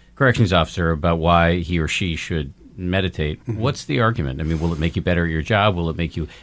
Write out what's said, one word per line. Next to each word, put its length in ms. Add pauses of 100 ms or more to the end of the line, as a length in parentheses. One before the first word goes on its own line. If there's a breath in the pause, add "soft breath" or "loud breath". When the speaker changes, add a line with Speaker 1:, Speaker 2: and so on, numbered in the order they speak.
(140 soft breath)
Speaker 1:
corrections 380
officer 400
about 260
why 400
he 220
or 80
she 260
should 400 (220)
meditate, 640
Speaker 2:
Mm-hmm. 180
Speaker 1:
what's 280
the 120
argument? 420
I 40
mean, 160
will 120
it 60
make 160
you 80
better 220
at 60
your 120
job? 320
Will 160
it 60
make 200
you 120 (140 loud breath)